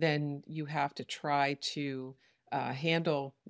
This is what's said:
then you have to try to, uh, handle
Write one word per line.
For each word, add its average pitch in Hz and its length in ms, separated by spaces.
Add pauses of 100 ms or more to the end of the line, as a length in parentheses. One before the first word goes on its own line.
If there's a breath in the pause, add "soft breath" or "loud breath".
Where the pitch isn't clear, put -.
then 147 460
you 156 200
have 147 280
to - 100
try 143 560
to, 135 560 (340 soft breath)
uh, 127 220
handle 151 640 (120)